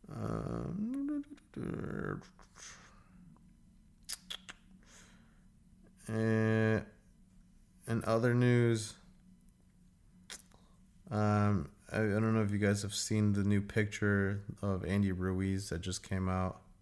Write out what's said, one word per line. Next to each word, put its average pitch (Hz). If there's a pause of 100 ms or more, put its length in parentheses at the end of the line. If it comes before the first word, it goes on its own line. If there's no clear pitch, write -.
(100)
Um, 208 (4000)
and 110 (1000)
in 117
other 117
news, 120 (2250)
um, 104 (240)
I, -
I -
don't 110
know 110
if 101
you 104
guys 101
have 101
seen 107
the 101
new 101
picture 101 (200)
of 98
Andy 98
Ruiz 95
that 87
just -
came 92
out. 92 (220)